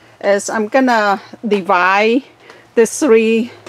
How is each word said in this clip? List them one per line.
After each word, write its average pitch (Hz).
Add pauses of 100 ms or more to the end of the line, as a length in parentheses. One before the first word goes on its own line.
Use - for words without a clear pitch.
(200)
is 202
I'm 214
gonna 220 (260)
divide 202 (520)
the 233
three 226 (180)